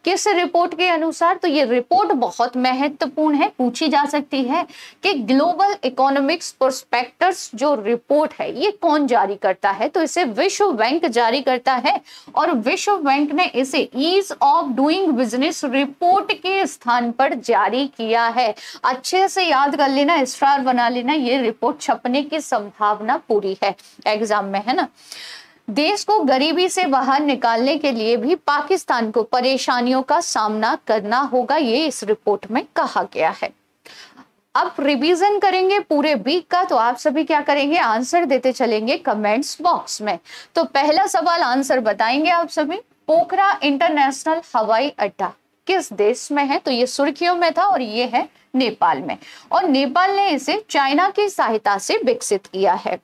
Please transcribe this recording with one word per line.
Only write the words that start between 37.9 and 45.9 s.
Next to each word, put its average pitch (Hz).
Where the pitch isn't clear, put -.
देते 262
चलेंगे 233
comments 214
box -
में। 196
तो 330
पहला 302
सवाल 339
answer 262
बताएंगे 233
आप 339
सभी, 311
पोखरा 370
international 294
हवाई 220
अड्डा 196
किस 370